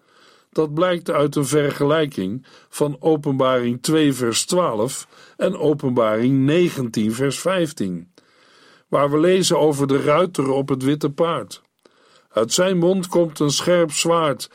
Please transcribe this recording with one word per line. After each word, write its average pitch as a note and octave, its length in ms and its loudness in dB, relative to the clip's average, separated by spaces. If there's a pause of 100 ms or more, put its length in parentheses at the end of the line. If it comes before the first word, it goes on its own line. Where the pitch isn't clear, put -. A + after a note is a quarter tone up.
(520)
Dat D#3 220 -2
blijkt F3 360 -2
uit D3 260 0
een D3 100 0
vergelijking C#3+ 1000 -2 (240)
van D3 300 -4
Openbaring C3 840 0
twee D#3 320 2
vers A#2 320 -2
twaalf C#3 600 -2 (300)
en - 200 -2
Openbaring B2+ 840 0
negentien C3 760 0
vers C3 260 -2
vijftien, D3 720 -4 (760)
waar C#3+ 240 0
we D3+ 80 2
lezen F3 400 2
over C#3+ 280 2
de C3+ 140 2
ruiter D3 480 0
op C3+ 200 -2
het C3 140 -2
witte D3 260 0
paard. D3 520 -4 (680)
"Uit A#2 240 -2
zijn F#3 240 2
mond F3+ 300 0
komt E3+ 320 0
een D3 120 2
scherp E3+ 400 2
zwaard, E3 640 -2